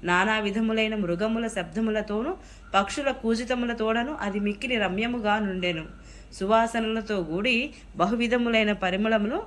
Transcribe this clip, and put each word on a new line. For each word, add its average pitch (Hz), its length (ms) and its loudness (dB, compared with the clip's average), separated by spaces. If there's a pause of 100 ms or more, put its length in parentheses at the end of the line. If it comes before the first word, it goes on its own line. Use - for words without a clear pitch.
నానా 185 360 4
విధములైన 220 560 0
మృగముల 214 520 0
శబ్దములతోనూ, 214 880 -2 (380)
పక్షుల 202 360 2
కూజితములతోడను 233 1080 0
అది 202 200 -2
మిక్కిలి 208 360 -2
రమ్యముగా 214 640 0
నుండెను. 180 480 -2 (480)
సువాసనలతో 220 880 0
కూడి 226 480 0 (260)
బహువిధములైన 226 760 2
పరిమళమును 208 760 2